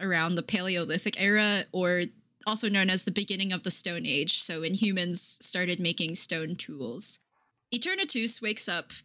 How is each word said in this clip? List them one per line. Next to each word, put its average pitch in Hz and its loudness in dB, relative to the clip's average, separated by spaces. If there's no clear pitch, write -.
around 175 0
the 165 0
Paleolithic 185 -2
era, 202 4
or 180 2
also 214 0
known 196 4
as 185 2
the 202 -2
beginning 190 -2
of 180 -4
the 185 0
Stone 170 0
Age. - 2
So 160 -2
when 165 -2
humans 185 0
started 180 0
making 170 0
stone 165 -2
tools. 131 -4
Eternatus 269 0
wakes 214 0
up 175 -4